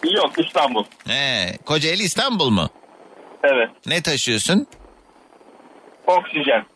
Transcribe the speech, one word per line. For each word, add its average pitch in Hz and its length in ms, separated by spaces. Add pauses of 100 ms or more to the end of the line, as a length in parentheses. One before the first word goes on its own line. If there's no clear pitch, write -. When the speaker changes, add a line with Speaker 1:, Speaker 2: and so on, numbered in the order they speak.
(120)
Speaker 1:
Yok, 175 260
İstanbul. 131 460 (240)
Speaker 2:
He, 117 580
Kocaeli 156 380
İstanbul 208 460
mu? 90 200 (760)
Speaker 1:
Evet. 127 260 (160)
Speaker 2:
Ne 165 160
taşıyorsun? 151 680 (1400)
Speaker 1:
Oksijen. 143 580 (100)